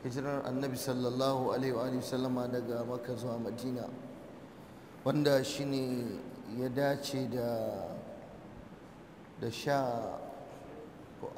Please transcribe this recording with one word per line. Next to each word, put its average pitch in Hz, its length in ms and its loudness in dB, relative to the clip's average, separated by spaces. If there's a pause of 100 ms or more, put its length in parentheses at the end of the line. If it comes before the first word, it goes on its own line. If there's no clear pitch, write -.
hijirar 135 420 0
Annabi 127 320 0
sallallahu 127 760 4
alaihi 127 200 4
wa 117 120 2
alihi 127 160 2
sallama 127 460 2
daga 120 380 0
Makka 123 300 -2
zuwa 117 240 -2
Madina, 117 500 -2 (1120)
wanda 139 400 8
shi - 220 0
ne 127 540 0 (420)
ya 127 80 2
dace 139 580 2
da, 113 600 0 (1500)
da 117 80 0
sha, 117 680 2 (1000)
ko - 180 -6